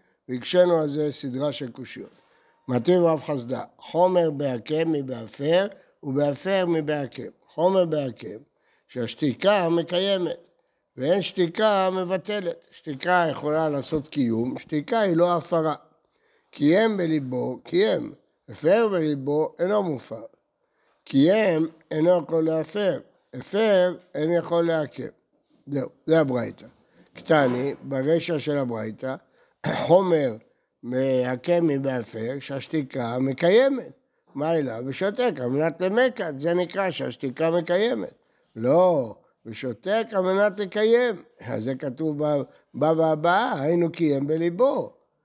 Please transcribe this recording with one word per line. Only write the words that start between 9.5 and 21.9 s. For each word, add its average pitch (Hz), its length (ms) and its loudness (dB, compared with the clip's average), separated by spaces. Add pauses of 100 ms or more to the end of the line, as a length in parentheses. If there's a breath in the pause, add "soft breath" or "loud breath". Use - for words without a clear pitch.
מקיימת, 175 760 -2 (500)
ואין 160 240 0
שתיקה 190 680 0
מבטלת. 185 840 -4
שתיקה 175 600 0
יכולה 151 380 -2
לעשות 143 380 -4
קיום, 123 520 -2
שתיקה 151 400 -2
היא 196 160 2
לא 175 220 4
הפרה. 156 380 -2 (720)
קיים 202 480 2
בליבו, 127 680 -2
קיים. 175 500 0 (360)
הפר 185 380 2
בליבו, 151 720 -2
אינו 202 240 0
מופר. 117 400 -8 (800)
קיים, 165 640 4 (240)